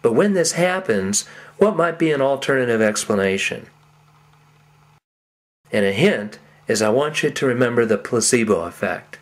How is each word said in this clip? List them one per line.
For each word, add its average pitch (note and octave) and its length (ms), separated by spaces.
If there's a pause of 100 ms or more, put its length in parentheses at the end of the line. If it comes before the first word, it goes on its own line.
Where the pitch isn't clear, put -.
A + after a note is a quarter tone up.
But A#2+ 100
when G3 220
this E3+ 180
happens, F3 720 (300)
what G3+ 180
might E3 240
be D#3+ 140
an C#3 80
alternative C3 640
explanation? G2 840 (2000)
And G#2 140
a G2 60
hint A2 460 (300)
is A2 140
I G#2+ 80
want D3 320
you D3 80
to C#3+ 160
remember A#2+ 400
the G#2+ 120
placebo A2 640
effect. - 600